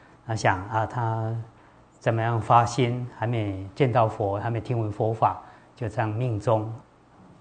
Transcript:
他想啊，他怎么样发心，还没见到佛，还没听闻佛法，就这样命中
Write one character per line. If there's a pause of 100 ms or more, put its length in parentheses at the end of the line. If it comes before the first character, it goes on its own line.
(260)
他
想 (100)
啊，
他 (640)
怎
么
样
发
心， (120)
还
没
见
到
佛，
还
没
听
闻
佛
法， (340)
就
这
样
命
中 (680)